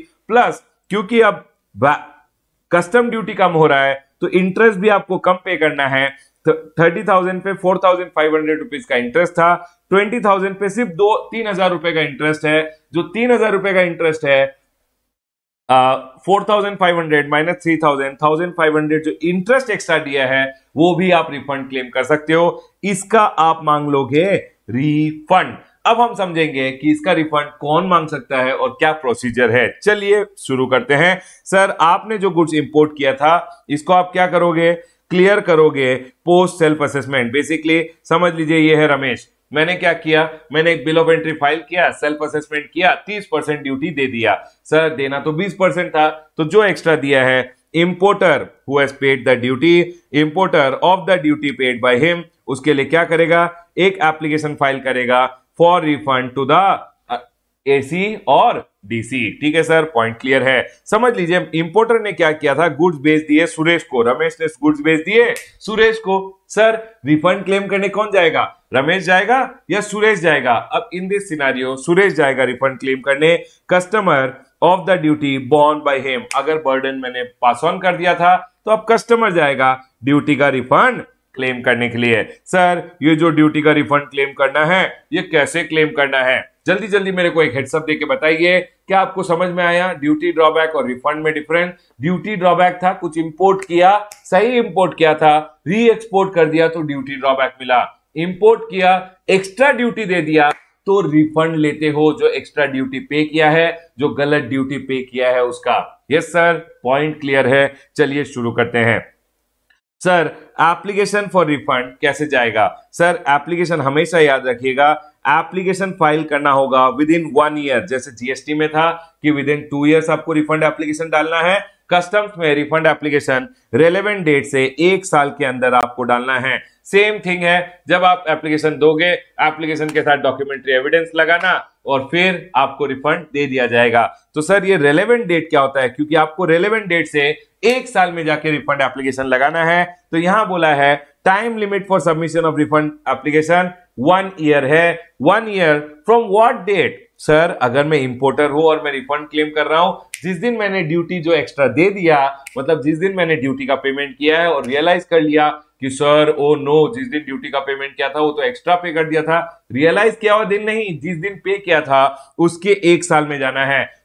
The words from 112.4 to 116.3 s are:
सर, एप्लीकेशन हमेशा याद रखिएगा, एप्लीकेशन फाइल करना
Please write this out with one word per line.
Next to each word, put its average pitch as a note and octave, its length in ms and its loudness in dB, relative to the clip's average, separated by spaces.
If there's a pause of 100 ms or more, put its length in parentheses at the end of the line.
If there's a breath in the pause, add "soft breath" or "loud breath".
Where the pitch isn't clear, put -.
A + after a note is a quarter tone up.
सर, F3 360 0
एप्लीकेशन D#3+ 520 0
हमेशा D#3 380 0
याद C3+ 280 2
रखिएगा, C3 640 0 (160)
एप्लीकेशन F3+ 640 -2
फाइल D#3 340 0
करना D3 260 -2